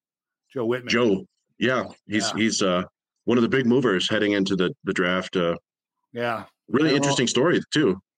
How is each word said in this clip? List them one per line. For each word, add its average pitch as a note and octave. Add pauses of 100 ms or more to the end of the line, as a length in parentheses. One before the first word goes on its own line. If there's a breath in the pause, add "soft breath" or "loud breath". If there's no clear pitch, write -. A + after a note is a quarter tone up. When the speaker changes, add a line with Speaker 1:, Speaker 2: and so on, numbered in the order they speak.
(520)
Speaker 1:
Joe B2+
Whitman. B2
Speaker 2:
Joe, A2 (340)
yeah, A#2+ (220)
he's, G2+
Speaker 1:
Yeah. -
Speaker 2:
he's, G#2
uh, F2+ (400)
one A#2
of A#2+
the A2
big C3+
movers A#2
heading G#2
into G2
the, F2 (120)
the F#2+
draft. F#2
Uh, E2+ (560)
Speaker 1:
Yeah. A#2 (240)
Speaker 2:
really D3+
Speaker 1:
I C#3
don't C#3+
Speaker 2:
interesting C#3
story, C3 (120)
too. G#2 (180)